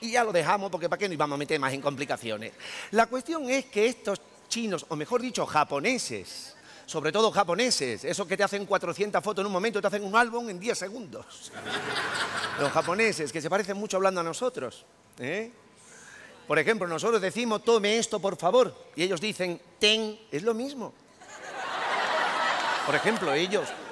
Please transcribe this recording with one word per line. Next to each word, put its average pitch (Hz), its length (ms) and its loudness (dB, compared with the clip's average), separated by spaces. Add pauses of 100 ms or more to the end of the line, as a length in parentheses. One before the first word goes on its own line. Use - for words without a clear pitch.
y 226 100 -6
ya 240 100 4
lo 220 100 0
dejamos 180 380 2
porque 170 180 -4
para 175 120 0
qué 202 80 0
nos 180 60 -2
íbamos 147 200 0
a 139 40 -2
meter 147 200 0
más 131 140 2
en 139 100 -6
complicaciones. 127 680 -2 (400)
La 226 140 6
cuestión 254 440 -4
es 269 160 0
que 214 220 2
estos 208 320 -2 (340)
chinos, 214 340 -2
o 160 60 -4
mejor 151 260 -2
dicho, 226 260 -2
japoneses, 143 1080 0 (320)
sobre 151 240 -2
todo 202 220 4
japoneses, 170 720 2
esos 175 200 -2
que 185 120 -2
te 196 80 4
hacen 202 220 -2
cuatrocientas 185 580 0
fotos 202 180 -2
en 196 40 0
un 208 60 -2
momento, 190 280 0
te 208 80 2
hacen 202 160 -2
un 190 100 -6
álbum 233 340 2
en 180 120 -8
diez 208 180 -2
segundos. 196 720 -12 (1080)
Los 143 100 2
japoneses, 165 640 0
que 165 80 -4
se 147 100 -4
parecen 196 260 0
mucho 202 200 -4
hablando 190 240 4
a 165 40 0
nosotros, 160 600 -4 (320)
¿eh? 190 320 -6 (960)
Por 151 140 4
ejemplo, 190 260 2
nosotros 175 340 2
decimos, 208 440 0
"Tome 220 340 4
esto, 220 220 -2
por 196 160 0
favor", 190 360 6 (220)
y 151 80 0
ellos 180 180 0
dicen, 180 400 -2 (200)
"Ten", 214 400 2 (100)
es 156 140 -4
lo 226 100 2
mismo. 240 400 -6 (1900)
Por 143 80 2
ejemplo, 156 400 2
ellos, 180 340 2 (240)